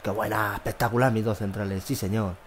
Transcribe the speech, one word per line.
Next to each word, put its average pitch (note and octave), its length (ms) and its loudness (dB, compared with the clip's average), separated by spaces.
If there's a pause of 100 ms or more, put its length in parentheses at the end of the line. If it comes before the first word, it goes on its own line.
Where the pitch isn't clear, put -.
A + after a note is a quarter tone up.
Qué G2+ 80 -2
buena, G#2+ 420 0
espectacular A#2 580 2
mis A2 140 2
dos A2 140 0
centrales, G2 440 -2
sí, C#3 120 -2
señor. G2+ 400 0 (120)